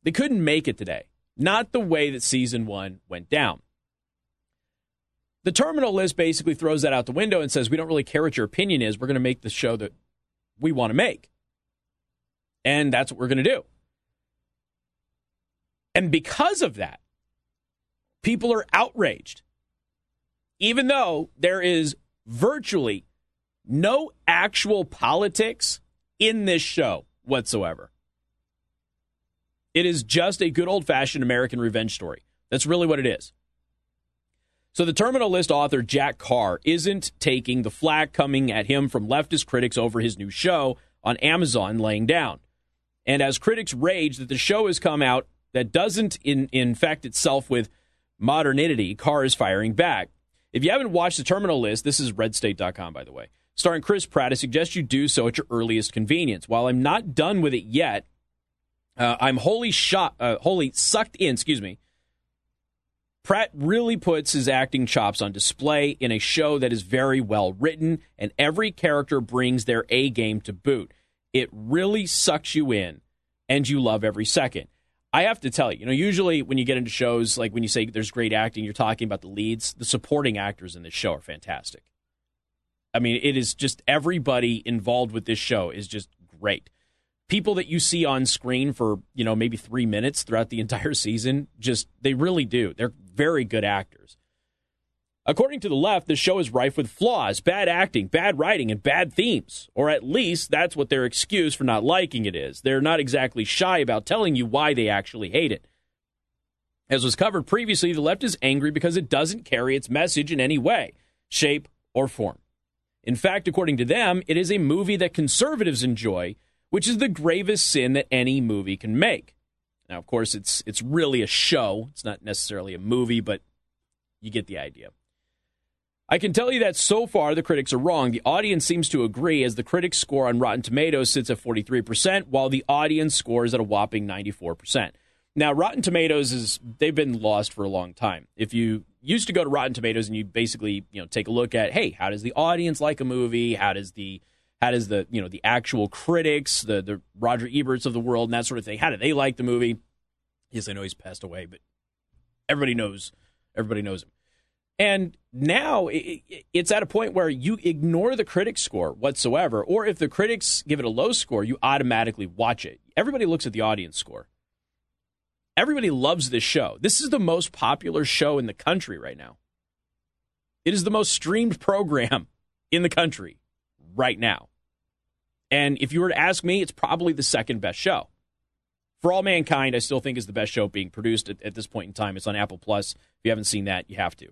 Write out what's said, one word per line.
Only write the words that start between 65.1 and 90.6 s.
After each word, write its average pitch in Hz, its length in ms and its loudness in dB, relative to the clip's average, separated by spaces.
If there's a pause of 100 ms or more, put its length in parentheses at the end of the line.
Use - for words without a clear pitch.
on 101 100 -2
display 143 600 0
in 127 200 -4
a 110 60 0
show 151 400 0
that 123 160 0
is 110 80 -2
very 131 400 2
well 101 320 0
written, 156 460 -2 (180)
and 104 220 -6
every 170 320 0
character 147 500 0
brings 127 440 0
their 117 240 0
A 131 200 2
game 107 320 -2
to 107 120 -12
boot. 117 400 -2 (400)
It 127 180 0
really 180 540 -2
sucks - 500 0
you 147 160 2
in, 92 300 -2 (460)
and 139 200 4
you 139 140 2
love 110 220 2
every 107 220 0
second. 127 420 0 (460)
I 165 100 4
have 220 180 0
to 135 80 -2
tell 120 220 0
you, - 80 -8
you 107 60 -14
know, 127 60 -2
usually 170 500 2
when 131 160 -2
you 123 80 0
get 131 120 0
into 117 120 -4
shows, 117 480 0
like, 113 160 -4
when 117 100 -2
you 107 60 -2
say 110 160 2
there's 110 260 -6
great 113 220 -2
acting, 110 300 -2
you're 104 100 -6
talking 110 320 0
about 101 160 -4
the 90 60 -18
leads. 107 460 -4
The 117 120 -12
supporting 135 520 -2
actors 95 380 -8
in 85 80 -16
this 82 100 -16
show 90 200 -2
are 69 80 -6
fantastic. - 640 -12 (1080)
I 117 60 2
mean, 120 220 0
it 139 160 2
is 120 160 -2
just - 340 -6
everybody 135 800 0
involved 120 460 0
with 110 140 -6
this 113 140 -2
show 95 300 -2
is 95 180 -10
just 104 220 -12 (300)
great. 101 300 -4 (600)
People 202 260 0
that 185 120 -2
you 165 120 -2
see 170 260 0
on 131 200 2
screen 127 460 -2
for, 107 280 0 (140)
you 120 120 -2
know, 110 100 2
maybe 113 220 0
three 120 280 -4
minutes 113 380 -2
throughout 113 260 -2
the 117 120 -4